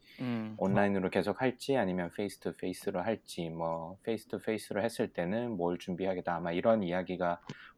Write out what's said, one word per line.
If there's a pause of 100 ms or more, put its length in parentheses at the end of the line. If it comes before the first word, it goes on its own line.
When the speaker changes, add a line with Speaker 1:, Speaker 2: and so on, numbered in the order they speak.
(180)
Speaker 1:
음.
Speaker 2:
온라인으로
계속
할지
아니면
페이스
투
페이스로
할지,
뭐
페이스
투
페이스로
했을
때는
뭘
준비하겠다.
아마
이런
이야기가 (380)